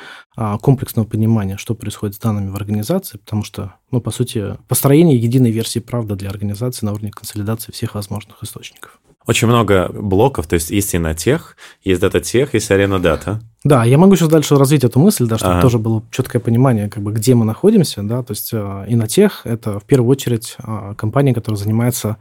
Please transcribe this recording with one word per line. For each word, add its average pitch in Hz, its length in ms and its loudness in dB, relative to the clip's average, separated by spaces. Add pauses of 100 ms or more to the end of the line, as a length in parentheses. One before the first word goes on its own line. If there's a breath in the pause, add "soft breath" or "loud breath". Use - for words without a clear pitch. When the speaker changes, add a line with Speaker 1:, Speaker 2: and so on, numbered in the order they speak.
(360 loud breath)
Speaker 1:
а, 104 240 -4
комплексного - 480 0
понимания, 110 500 0
что - 160 -8
происходит 104 420 -8
с - 40 -20
данными 104 320 -4
в 95 40 -8
организации, 104 640 -4
потому 107 260 -6
что, 95 300 -12 (160)
ну, 123 100 0
по 110 120 -6
сути, 101 460 -4 (100)
построение 143 500 4
единой 120 320 2
версии 113 300 -4
правды 107 360 -6
для 98 140 -8
организации 101 560 -6
на 104 60 -2
уровне 104 180 -8
консолидации 107 600 -8
всех - 240 -8
возможных 104 480 -12
источников. - 560 -18 (260)
Speaker 2:
Очень - 220 2
много 101 440 4
блоков, 101 540 0
то - 80 -6
есть 85 160 0
есть 98 260 -2
Иннотех, 85 600 -2 (260 loud breath)
есть 90 180 0
Дататех, 101 520 0
есть 107 160 -2
Арена 98 300 2
Дата. 87 420 0 (220)
Speaker 1:
Да, 139 200 4
я 127 160 4
могу 190 160 8
сейчас 165 140 2
дальше 151 260 4
развить 139 280 4
эту 123 160 2
мысль, 147 280 2
да, 110 100 0
чтобы 92 160 0
Speaker 2:
Ага. 90 80 4
Speaker 1:
тоже 120 160 4
было 113 320 -2
четкое - 320 -4
понимание, 117 480 2
как 101 140 -10
бы, 104 100 -4
где 113 220 2
мы 113 100 2
находимся, 165 560 2
да, 117 220 -4
то - 80 -10
есть, - 220 -10
э, 98 340 -6
Иннотех — 117 560 2
это 110 360 -6
в - 40 -20
первую 127 260 2
очередь, 123 480 -2
э, 101 400 -10
компания, 135 340 2
которая 110 280 -2
занимается 110 600 -2